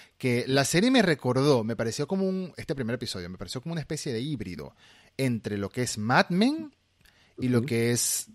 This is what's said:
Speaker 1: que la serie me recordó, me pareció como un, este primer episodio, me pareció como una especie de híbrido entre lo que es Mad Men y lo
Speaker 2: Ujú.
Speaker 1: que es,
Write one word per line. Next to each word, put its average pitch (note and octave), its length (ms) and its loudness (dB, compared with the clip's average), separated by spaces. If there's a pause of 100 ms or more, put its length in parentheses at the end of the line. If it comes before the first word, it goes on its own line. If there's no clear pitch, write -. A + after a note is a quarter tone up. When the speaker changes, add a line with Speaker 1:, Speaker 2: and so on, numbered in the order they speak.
(160)
Speaker 1:
que B2 320 2
la C3+ 160 4
serie G3 260 2
me B3+ 120 6
recordó, C3 600 4
me A2 140 -4
pareció A#2 320 -4
como F#3+ 180 0
un, F#3 300 -4
este C3 180 -6
primer B2 200 -4
episodio, G2+ 340 -6
me F#2 80 -12
pareció G2+ 240 -10
como E3 140 -8
una D#3 80 -4
especie D3 320 -6
de A2 80 -2
híbrido G2 520 -8 (440)
entre A2+ 400 -2
lo G2 100 -2
que B2 140 -4
es A#2 160 -4
Mad B2 320 2
Men C#4 440 0 (640)
y B2+ 100 -2
lo B2 100 4
Speaker 2:
Ujú. A2+ 80 0
Speaker 1:
que A#2 260 2
es, - 420 -2